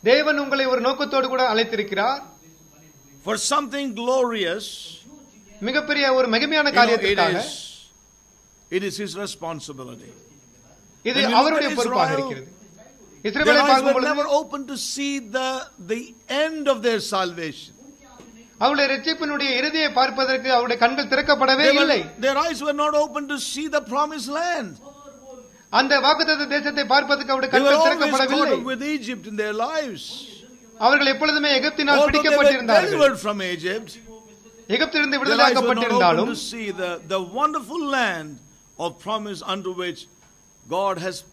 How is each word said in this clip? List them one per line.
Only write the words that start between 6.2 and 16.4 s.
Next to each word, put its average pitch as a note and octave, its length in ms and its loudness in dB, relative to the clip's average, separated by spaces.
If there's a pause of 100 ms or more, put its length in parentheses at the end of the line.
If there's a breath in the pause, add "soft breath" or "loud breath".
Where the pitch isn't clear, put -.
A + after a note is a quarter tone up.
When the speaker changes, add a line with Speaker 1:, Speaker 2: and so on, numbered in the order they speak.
Speaker 1:
மகிமையான D4 320 2
Speaker 2:
you - 80 0
know, - 0 -
it B3 40 6
Speaker 1:
காரியத்திற்காக G3 640 2
Speaker 2:
is, - 80 -8 (1200)
it F#3+ 120 -4
is G3 200 -8
His F3 140 -10
responsibility. D3+ 920 -12 (920)
Speaker 1:
இது B3+ 140 -2
Speaker 2:
When C4+ 60 2
you B3 40 0
look A#3 120 4
Speaker 1:
அவருடைய D4 300 2
Speaker 2:
at D4+ 80 -4
Speaker 1:
பொறுப்பாக A#3+ 300 2
Speaker 2:
Israel, C4+ 80 -2
Speaker 1:
இருக்கிறது. B3 300 -6 (760)
Speaker 2:
their G#3+ 60 -2
Speaker 1:
இஸ்ரவேலை C#4+ 320 4
Speaker 2:
eyes C#4+ 80 4
Speaker 1:
பார்க்கும் C4 180 6
Speaker 2:
were C#4 100 4
Speaker 1:
பொழுது C4+ 140 0
Speaker 2:
never D4 160 0 (120)
open C#4+ 220 -8 (100)
to C4+ 40 -8 (180)
see C#4 200 -4 (240)
the, C4 120 -2 (420)
the A#3+ 100 -4 (420)